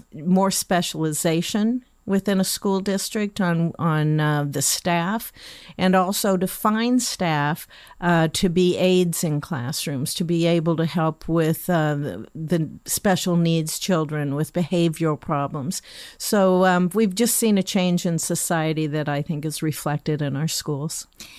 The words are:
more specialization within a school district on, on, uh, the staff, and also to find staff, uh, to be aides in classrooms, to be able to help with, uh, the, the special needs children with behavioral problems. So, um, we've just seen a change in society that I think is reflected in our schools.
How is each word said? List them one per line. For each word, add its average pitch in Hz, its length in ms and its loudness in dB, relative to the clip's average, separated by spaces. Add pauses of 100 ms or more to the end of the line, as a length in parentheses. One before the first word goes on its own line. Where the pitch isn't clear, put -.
(140)
more 185 360 2
specialization 175 1300 0 (220)
within 196 340 2
a 190 40 4
school 190 360 -2
district 202 600 -4
on, 170 380 0
on, 156 400 2
uh, 151 240 2
the 143 200 -4
staff, 180 680 -2 (460)
and 185 160 2
also 190 420 2
to 185 120 0
find 226 520 0
staff, 156 680 -2 (320)
uh, 170 320 4
to - 160 0
be 180 300 2
aides 180 440 2
in 147 180 0
classrooms, 143 720 -6
to - 120 -4
be 165 200 0
able 170 300 2
to 160 120 0
help 160 420 -2
with, 160 420 0
uh, 156 240 2
the, 117 400 -6
the 160 340 -2 (160)
special 180 520 0
needs 165 420 0
children 151 560 -2
with 151 180 -2
behavioral 160 680 0
problems. 143 600 -4 (360)
So, 185 460 4
um, 180 300 4
we've 208 200 2
just 233 220 2
seen 214 220 2
a 190 40 2
change 180 420 0
in 170 140 0
society 160 680 -2
that 147 200 -2
I 147 140 -2
think 151 220 -6
is 156 180 -4
reflected 151 580 -2
in 143 140 -2
our 143 140 -2
schools. - 580 -6 (320)